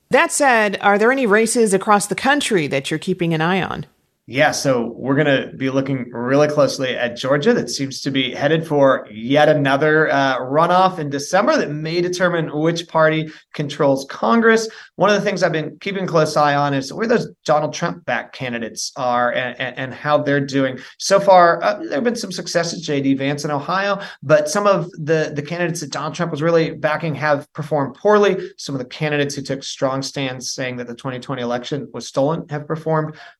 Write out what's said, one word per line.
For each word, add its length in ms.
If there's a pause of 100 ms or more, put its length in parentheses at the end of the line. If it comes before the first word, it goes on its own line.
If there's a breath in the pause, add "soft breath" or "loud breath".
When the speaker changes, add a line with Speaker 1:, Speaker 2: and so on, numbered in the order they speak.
(100)
Speaker 1:
That 200
said, 520
are 160
there 120
any 160
races 460
across 340
the 80
country 520
that 240
you're 80
keeping 360
an 60
eye 220
on? 240 (400)
Speaker 2:
Yeah, 260
so 420
we're 220
gonna 400
be 120
looking 420
really 360
closely 500
at 200
Georgia. 360
That 160
seems 340
to 100
be 200
headed 320
for 460
yet 380
another, 640
uh, 260
runoff 640
in 100
December 460
that 160
may 280
determine 560
which 300
party 440 (220 loud breath)
controls 560
Congress. 600 (260 loud breath)
One 160
of 60
the 60
things 200
I've 80
been 300
keeping 240
a 20
close 300
eye 180
on 180
is 200
where 160
those 200 (160)
Donald 300
Trump-backed 580
candidates 600
are 380
and, 280
and, 160
and 160
how 260
they're 220
doing. 380 (200 loud breath)
So 200
far, 460
uh, 160
there 140
have 100
been 100
some 180
successes, 480
J 220
D 120
Vance 300
in 60
Ohio, 500 (220 loud breath)
but 260
some 200
of 240
the, 420
the 80
candidates 380
that 100
Donald 240
Trump 160
was 120
really 280
backing 460
have 380
performed 420
poorly. 600
Some 200
of 20
the 100
candidates 460
who 80
took 220
strong 360
stands 520
saying 240
that 100
the 80
twenty 240
twenty 240
election 500
was 140
stolen 440
have 180
performed 480 (240 loud breath)